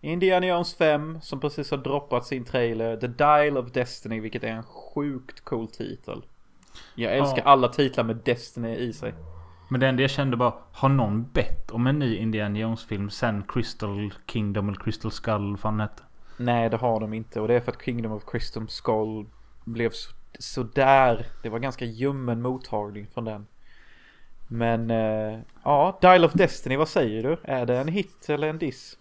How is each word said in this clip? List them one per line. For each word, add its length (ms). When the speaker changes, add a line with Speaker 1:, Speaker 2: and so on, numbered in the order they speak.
Speaker 1:
Indiana 440
Jones 300
fem 460
som 180
precis 320
har 60
droppat 480
sin 200
trailer, 520
The 100
Dial 500
of 140
Destiny, 480
vilket 240
är 40
en 160
sjukt 840
cool 220
titel. 580
Jag 220
älskar 200
Speaker 2:
Ja. 60
Speaker 1:
alla 240
titlar 360
med 120
Destiny 600
i 180
sig. 200
Speaker 2:
Men 100
det 80
enda 140
jag 100
kände 260
bara, 160
har 180
någon 420
bett 400
om 160
en 120
ny 180
Indiana 420
Jones-film 500
sen 380
Crystal 680
Kingdom 420
eller 100
Crystal 320
Skull, 400
vad 80
fan 200
hette? 240
Speaker 1:
Nej, 320
det 80
har 220
de 140
inte. 280
Och 60
det 60
är 60
för 120
att 140
Kingdom 260
of 200
Crystal 380
Skull 560
blev 280
så, 200
sådär. 840
Det 60
var 100
ganska 260
ljummen 560
mottagning 720
från 120
den. 220
Men, 440
eh, 480
ja, 380
Dial 240
of 80
Destiny, 440
vad 100
säger 360
du? 200
Är 220
det 120
en 100
hit 420
eller 180
en 100
diss? 440